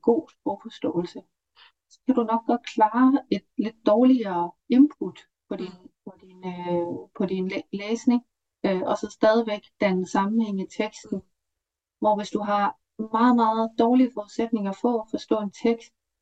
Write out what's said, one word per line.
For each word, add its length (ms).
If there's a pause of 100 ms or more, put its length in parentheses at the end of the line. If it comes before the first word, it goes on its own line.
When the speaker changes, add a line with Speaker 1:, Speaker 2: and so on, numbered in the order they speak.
Speaker 1:
god 260 (120)
sprogforståelse, 840 (680)
så 160
kan 80
du 80
nok 240
godt 280
klare 560
et 120 (160)
lidt 180 (100)
dårligere 640 (180)
input 500 (300)
på 80
din, 140 (120)
Speaker 2:
Mm. 60 (160)
Speaker 1:
på 160
din, 260
øh, 400 (320)
på 80
din 220
læ-, 240
læsning, 500 (440)
øh, 160
og 160
så 120
stadigvæk 500 (200)
danne 260
sammenhæng 540
i 60 (100)
teksten. 420
Speaker 2:
Mm. 40 (760)
Speaker 1:
Hvor 180
hvis 140
du 100
har 360 (360)
meget, 240
meget 420
dårlige 360
forudsætninger 580
for 280
at 100
forstå 300
en 100
tekst, 420 (300)